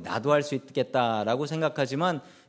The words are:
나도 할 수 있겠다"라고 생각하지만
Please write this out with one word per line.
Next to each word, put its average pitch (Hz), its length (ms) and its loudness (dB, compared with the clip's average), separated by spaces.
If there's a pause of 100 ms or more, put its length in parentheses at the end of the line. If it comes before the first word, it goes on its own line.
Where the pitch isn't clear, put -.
나도 110 300 -2
할 147 100 6
수 143 140 -4
있겠다"라고 120 880 0
생각하지만 151 760 0 (280)